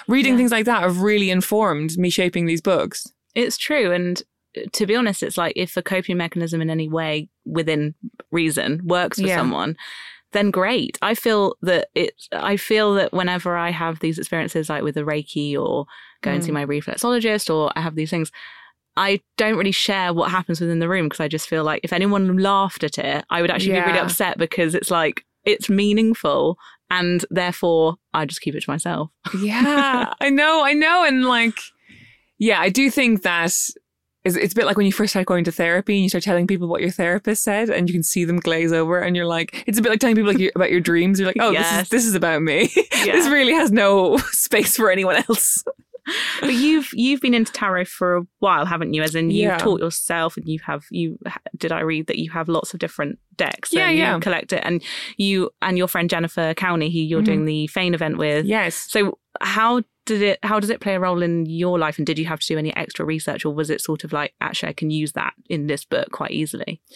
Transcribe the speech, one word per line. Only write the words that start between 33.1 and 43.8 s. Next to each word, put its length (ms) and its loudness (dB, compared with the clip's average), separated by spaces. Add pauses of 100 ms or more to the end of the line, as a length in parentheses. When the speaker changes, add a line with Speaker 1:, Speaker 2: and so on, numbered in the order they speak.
Speaker 1:
that 320 0 (760)
it's, 80 0
it's 160 0
a 40 -4
bit 100 2
like 100 2
when 100 4
you 60 4
first 200 0
start 140 0
going 180 2
to 80 -2
therapy 420 0
and 100 2
you 40 2
start 160 -2
telling 220 2
people 220 -2
what 120 -2
your 100 -2
therapist 520 0
said 280 0
and 180 0
you 40 -2
can 100 0
see 220 0
them 140 0
glaze 340 0
over 280 2
and 160 0
you're 100 0
like, 400 -4
it's 120 0
a 40 2
bit 80 4
like 100 2
telling 160 4
people, 140 4
like, 80 4
you, 160 2
about 160 2
your 100 4
dreams. 380 4
You're 100 2
like, 120 0
"Oh, 120 4
this 140 2
is, 60 2
Speaker 2:
Yes. 160 0
Speaker 1:
this 180 2
is 80 0
about 280 2
me." 300 2
<laughs> 260 2
This 280 4
Speaker 2:
Yeah. 60 2
Speaker 1:
really 200 4
has 200 4
no 460 6